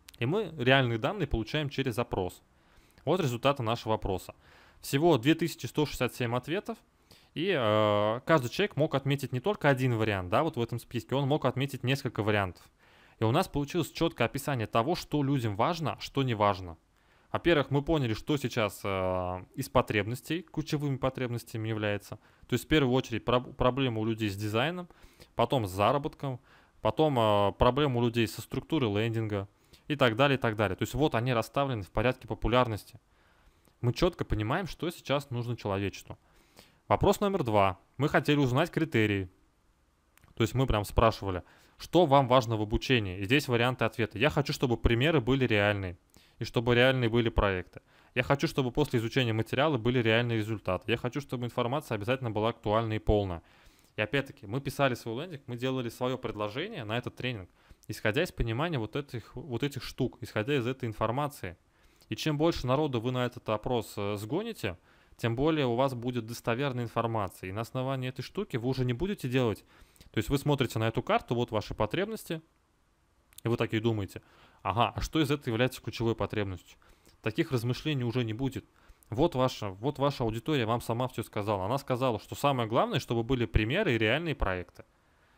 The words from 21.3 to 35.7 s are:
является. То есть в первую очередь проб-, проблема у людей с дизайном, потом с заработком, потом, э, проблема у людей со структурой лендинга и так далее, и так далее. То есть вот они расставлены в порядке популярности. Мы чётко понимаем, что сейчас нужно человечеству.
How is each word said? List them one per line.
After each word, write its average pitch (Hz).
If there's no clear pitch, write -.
является. 104
То -
есть 120
в -
первую 139
очередь 127
проб-, 123
проблема 123
у 110
людей 110
с 95
дизайном, 120
потом 120
с 92
заработком, 131
потом, 143
э, 104
проблема 127
у 117
людей 117
со -
структурой 131
лендинга 107
и 151
так 123
далее, 135
и -
так 110
далее. 98
То -
есть -
вот 143
они 123
расставлены 120
в -
порядке 113
популярности. 113
Мы 120
чётко -
понимаем, 123
что -
сейчас 143
нужно 120
человечеству. 98